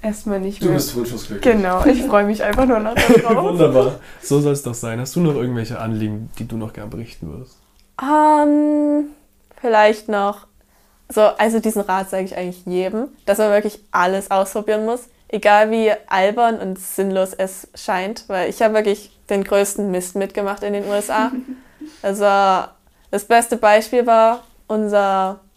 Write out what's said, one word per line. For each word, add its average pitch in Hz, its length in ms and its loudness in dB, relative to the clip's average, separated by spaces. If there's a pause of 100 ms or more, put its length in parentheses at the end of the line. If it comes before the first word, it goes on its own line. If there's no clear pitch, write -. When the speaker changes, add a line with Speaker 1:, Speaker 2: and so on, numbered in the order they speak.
Speaker 1:
erstmal 208 380 -4
nicht 196 200 -8
Speaker 2:
Du - 40 -2
Speaker 1:
mehr. 349 100 2
Speaker 2:
bist - 180 -4
wunschlos 120 340 -6
glücklich. 233 280 2
Speaker 1:
Genau, 185 300 0
ich 254 180 4
freue 208 220 2
mich 214 180 -2
einfach 214 220 2
nur 240 140 2
noch 220 160 -4
darauf. 233 480 2
Speaker 2:
<laughs> - 80 -2
Wunderbar, 135 420 2 (280)
so 143 200 0
soll 143 100 0
es 143 120 -4
doch 120 120 -8
sein. 117 240 -6
Hast 127 160 -8
du 175 60 0
noch 156 140 2
irgendwelche 120 440 -4
Anliegen, 110 580 -4
die - 120 -8
du 117 80 -8
noch 110 160 -8
gern 104 160 -14
berichten 117 420 -14
würdest? 127 240 -18 (460)
Speaker 3:
Ähm, 294 1040 2 (560)
vielleicht 220 480 2
noch, 202 380 -4 (600)
so, - 140 0
also 220 380 4
diesen 214 220 -2
Rat 190 280 -2
sage 190 160 -4
ich 185 120 -12
eigentlich 180 280 -8
jedem, 185 420 -4 (180)
dass 202 120 2
man 214 140 2
wirklich 208 280 0 (120)
alles 190 380 0
ausprobieren 208 560 -2
muss, 240 160 -4 (280)
egal 208 420 4
wie 220 200 2 (160)
albern 214 520 2
und 190 200 -6
sinnlos 190 540 -2
es 190 420 -8
scheint, 196 520 -6
weil 180 220 -4
ich 202 120 -4
habe 220 140 2
wirklich 208 360 -2 (180)
den 196 140 0
größten 202 460 0
Mist 180 260 -4
mitgemacht 202 480 -4
in 208 100 -4
den 202 140 -4
U 202 60 -4
S 208 160 -2
A. 220 260 0
Speaker 1:
<laughs> 254 60 -6 (600)
Speaker 3:
Also 202 220 -2 (880)
das 202 140 -4
beste 233 320 2
Beispiel 220 480 4
war 226 380 4 (240)
unser 202 760 0 (160)